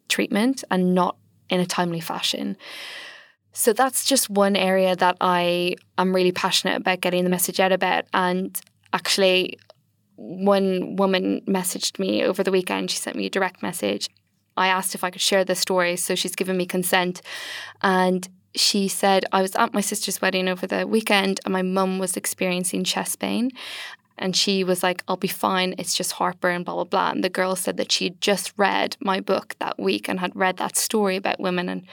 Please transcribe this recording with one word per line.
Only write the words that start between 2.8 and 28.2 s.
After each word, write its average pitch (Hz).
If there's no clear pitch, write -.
So -
that's 262
just -
one 202
area 185
that 180
I 175
am 185
really 180
passionate -
about 185
getting 180
the 180
message 180
out 190
about. 185
And 185
actually, 185
one 190
woman 190
messaged 190
me 196
over 190
the 190
weekend. 190
She -
sent -
me 202
a 190
direct 185
message. 190
I 185
asked 190
if -
I 180
could 185
share 190
the 185
story, 180
so 180
she's 180
given 185
me 180
consent. 180
And 185
she 196
said, 190
"I 190
was 190
at 233
my 208
sister's -
wedding 185
over 185
the 190
weekend 202
and 196
my 185
mum 190
was 185
experiencing 185
chest -
pain." 208
And 185
she 190
was 180
like, 180
"I'll 190
be 185
fine. 185
It's 185
just -
heartburn, 180
blah, 175
blah, 175
blah." 180
And -
the 185
girl 185
said 185
that -
she -
had 180
just 196